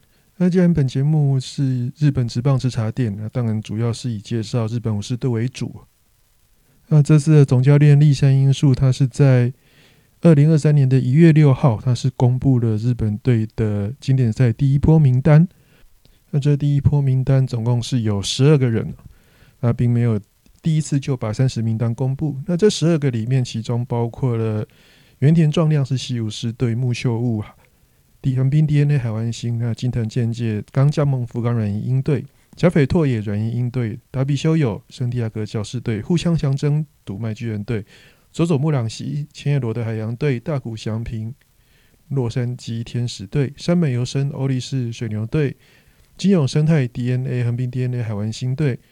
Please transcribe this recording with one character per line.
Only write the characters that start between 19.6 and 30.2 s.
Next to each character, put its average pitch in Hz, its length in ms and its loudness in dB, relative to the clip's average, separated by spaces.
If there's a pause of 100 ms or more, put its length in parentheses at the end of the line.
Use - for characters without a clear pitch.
并 120 160 0
没 120 100 2
有 117 180 0 (440)
第 156 160 0
一 - 20 2
次 147 180 -2
就 135 200 -2
把 107 160 -6
三 131 160 0
十 117 120 -4
名 113 160 -2
单 117 160 -2
公 135 220 -4
布。 143 300 -6
那 175 100 -2
这 208 140 4
十 156 180 0
二 170 100 2
个 143 140 0
里 113 140 -4
面， 131 180 0
其 117 180 -8
中 120 220 -4
包 120 240 -4
括 120 300 -4
了 110 280 -4 (540)
原 156 160 4
田 156 160 4
壮 160 180 0
亮 147 160 0
是 131 120 -4
西 123 240 -6
武 110 80 -4
狮 113 240 -6
队、 117 200 -2
木 123 200 -2
秀 117 260 -2
悟、 117 240 -2 (920)
横 131 120 0
滨 151 160 2
D 147 140 0
N 147 120 2
A 147 60 2
海 117 140 -2
湾 113 220 -4
星、 117 260 -6
那 120 140 -4
金 123 180 -4
藤 113 160 -4
健 117 240 -2